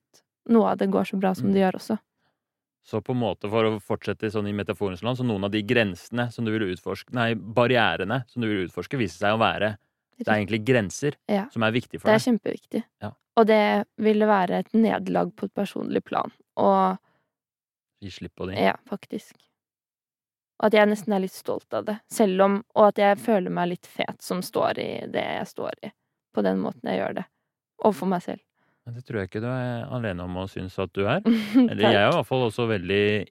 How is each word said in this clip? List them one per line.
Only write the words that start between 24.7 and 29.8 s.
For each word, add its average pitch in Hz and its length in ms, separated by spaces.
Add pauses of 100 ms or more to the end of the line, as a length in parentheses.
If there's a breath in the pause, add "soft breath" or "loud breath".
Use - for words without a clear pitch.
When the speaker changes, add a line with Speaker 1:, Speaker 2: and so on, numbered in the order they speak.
Speaker 1:
i - 320
det - 120
jeg 82 240
står - 260 (100)
i. - 80 (440)
På 202 80
den 190 160
måten - 260
jeg 190 160
gjør - 160
det. - 80 (600)
Overfor 190 240
meg 180 140
selv. - 180 (460)
Speaker 2:
Men 120 80
det 123 100
tror 113 160
jeg 95 100
ikke 107 120
du 117 40
er 123 440